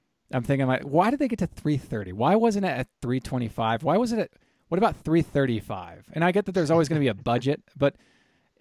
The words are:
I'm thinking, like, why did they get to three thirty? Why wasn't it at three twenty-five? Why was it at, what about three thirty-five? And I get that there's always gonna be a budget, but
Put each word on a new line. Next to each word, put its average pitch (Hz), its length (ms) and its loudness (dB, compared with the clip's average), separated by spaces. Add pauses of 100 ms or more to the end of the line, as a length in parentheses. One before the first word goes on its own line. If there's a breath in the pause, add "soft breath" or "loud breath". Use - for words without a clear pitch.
(320)
I'm 127 100 -2
thinking, 135 240 0
like, 127 160 0
why 165 280 2
did 277 100 -2
they 277 80 0
get 220 100 -4
to 175 80 -2
three - 300 -4
thirty? 101 360 -8
Why 123 220 2
wasn't 214 320 2
it 170 40 0
at 127 180 -4 (120)
three 127 200 -2
twenty-five? 117 640 -4
Why 156 120 2
was 233 160 0
it 226 60 -2
at, - 120 -4 (380)
what 170 100 0
about 170 180 2
three 160 260 2
thirty-five? 107 920 -4
And 160 100 0
I 180 80 2
get 202 140 0
that 190 60 -8
there's 165 200 0
always 165 160 4
gonna 156 120 0
be 139 80 2
a 104 60 0
budget, 127 480 -2 (140)
but 139 180 2 (680)